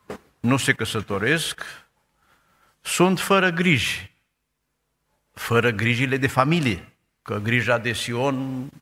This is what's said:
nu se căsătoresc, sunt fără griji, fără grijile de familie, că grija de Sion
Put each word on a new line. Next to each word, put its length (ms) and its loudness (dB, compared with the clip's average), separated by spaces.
nu 180 2
se 160 2
căsătoresc, 880 -2
sunt 380 2
fără 300 2
griji, 680 0
fără 380 2
grijile 460 0
de 100 0
familie, 640 0
că 160 -6
grija 400 2
de 160 -2
Sion 760 -4